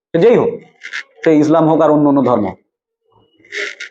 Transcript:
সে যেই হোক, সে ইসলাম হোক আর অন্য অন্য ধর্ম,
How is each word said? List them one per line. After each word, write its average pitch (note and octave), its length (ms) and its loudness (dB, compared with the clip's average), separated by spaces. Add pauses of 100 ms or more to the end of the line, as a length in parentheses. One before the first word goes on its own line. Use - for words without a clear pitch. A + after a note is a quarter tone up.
সে - 140 -6
যেই G#3+ 180 4
হোক, A#2 120 0 (760)
সে D#3+ 120 4
ইসলাম D#3 320 2
হোক D#3+ 120 2
আর D#3 100 2
অন্য D3 180 2
অন্য C#3 160 0
ধর্ম, G#2+ 300 -2 (1400)